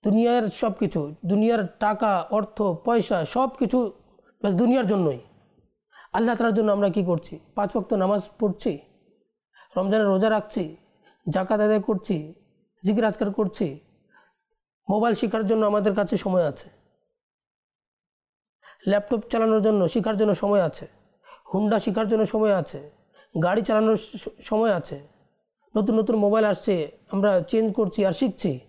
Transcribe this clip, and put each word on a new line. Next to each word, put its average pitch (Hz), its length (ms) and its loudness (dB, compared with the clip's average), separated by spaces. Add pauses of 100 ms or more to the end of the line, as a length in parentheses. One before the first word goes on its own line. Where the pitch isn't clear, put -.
দুনিয়ার 226 440 2
সব 208 260 -2
কিছু, 156 420 -4 (100)
দুনিয়ার 214 540 0
টাকা, 208 500 0
অর্থ, 214 320 -2
পয়সা, 196 640 0
সব 254 240 0
কিছু 247 420 -2 (520)
বাস 202 100 2
দুনিয়ার 240 320 2
জন্যই। 180 340 0 (960)
আল্লাহ 226 220 0
তাআলার 233 180 0
জন্য 214 180 2
আমরা 202 180 2
কি 185 140 -2
করছি? 170 360 -4 (160)
পাঁচ 202 200 -2
ওয়াক্ত 214 180 -2
নামাজ 196 360 0 (100)
পড়ছি, 196 400 -2 (1000)
রমজানের 202 300 2
রোজা 196 220 2
রাখছি, 180 480 -4 (520)
জাকাত 190 320 0
আদায় 214 200 2
করছি, 175 520 -4 (500)
জিকির 214 220 2
আজকার 208 280 -2
করছি, 180 460 -4 (1080)
মোবাইল 214 240 2
শেখার 220 320 -2
জন্য 220 200 2
আমাদের 208 300 2
কাছে 202 220 0
সময় 185 300 0
আছে, - 220 -10 (2250)
ল্যাপটপ 208 420 0
চালানোর 220 320 2
জন্য, 202 260 2
শেখার 202 300 -2
জন্য 208 160 2
সময় 202 280 2
আছে, - 260 -4 (680)
হুন্ডা 208 260 2
শেখার 214 280 -2
জন্য 220 180 2
সময় 214 300 2
আছে, 147 340 -6 (540)
গাড়ি 190 180 2
চালানোর 220 340 2
স-, - 200 -8
স-, - 260 -14
সময় 220 320 0
আছে, 143 420 -8 (640)
নতুন 208 220 2
নতুন 220 160 0
মোবাইল 214 300 2
আসছে, 185 460 -2 (200)
আমরা 196 300 2
চেঞ্জ 220 320 0
করছি 202 320 0
আর 190 60 2
শিখছি। 175 580 -2